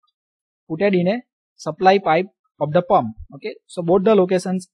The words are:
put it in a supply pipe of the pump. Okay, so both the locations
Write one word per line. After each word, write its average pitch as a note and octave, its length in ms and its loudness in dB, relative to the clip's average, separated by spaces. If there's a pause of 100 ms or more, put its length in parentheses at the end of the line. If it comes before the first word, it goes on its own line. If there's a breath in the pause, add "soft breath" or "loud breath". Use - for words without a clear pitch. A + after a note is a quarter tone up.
(680)
put E3 160 -8
it G3+ 100 2
in F3 140 2
a A#3 140 -2 (340)
supply F#3+ 420 2
pipe F#3 300 0 (320)
of D3 140 -6
the F3 100 2
pump. F#3+ 320 -2 (180)
Okay, C#3+ 220 -14 (100)
so - 160 -12
both F3+ 220 0
the A3 100 4
locations F#3 600 -2